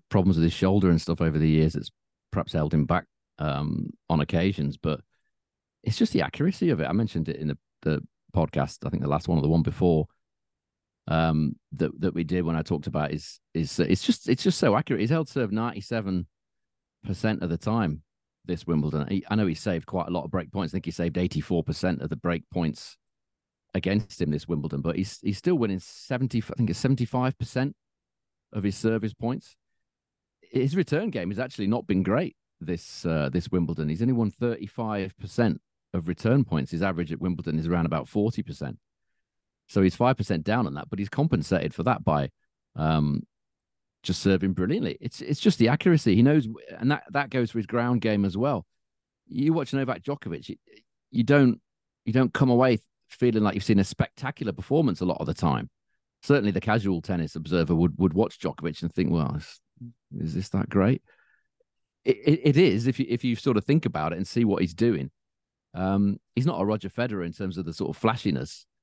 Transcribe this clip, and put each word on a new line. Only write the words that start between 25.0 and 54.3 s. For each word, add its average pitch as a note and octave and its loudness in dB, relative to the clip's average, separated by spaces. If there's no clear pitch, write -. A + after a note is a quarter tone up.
he's G2+ -2
still F3+ 0
winning G#2+ 0
seventy, B2 -4
I - -4
think A#2 2
it's - -4
seventy-five B2+ 0
percent - -4
of G2+ -4
his G2 -2
service A2 -2
points. - -8
His C#3 -2
return F#3 0
game G2 -4
has G2 -6
actually A#2+ -4
not A#2 0
been F#2+ 2
great A2+ 0
this, - -6
uh, D2+ 0
this F2 -2
Wimbledon. D#2+ 0
He's E2+ -2
only B2+ 2
won A2+ 0
thirty-five G#2+ -6
percent G#2+ 0
of E2+ -4
return A#2 2
points. C#2+ -2
His E2 -4
average E2+ -2
at - -6
Wimbledon E2 -2
is D#2+ -2
around E2+ 2
about D2 -2
forty G#2+ 0
percent. - -10
So G2+ 2
he's F#2 4
five B2+ 2
percent F2 -2
down A2 0
on C#2 -6
that, D2+ -10
but G2 -6
he's G2+ -4
compensated F2+ 0
for E2+ -6
that A#2 0
by, D2 2
um, D2+ 0
just - -4
serving F#2+ 2
brilliantly. F#2+ -2
It's, - -12
it's - -4
just - 2
the A2+ 4
accuracy. D3 4
He A#2 8
knows, C#3 4
and B2+ -2
that, - -2
that C#3 -2
goes B2 0
for A2+ -4
his G2+ -2
ground A#2+ 0
game G#2 2
as F#2+ -2
well. B2 -2
You D3 0
watch D#3 -2
Novak B2+ -2
Djokovic, A#2+ -8
you, - -12
you A#2+ 2
don't, C3+ 6
you A2 -2
don't C3 4
come C3 4
away B2 6
feeling A2 2
like G#2 2
you've G2 -4
seen G2+ 6
a F#2+ 6
spectacular - -4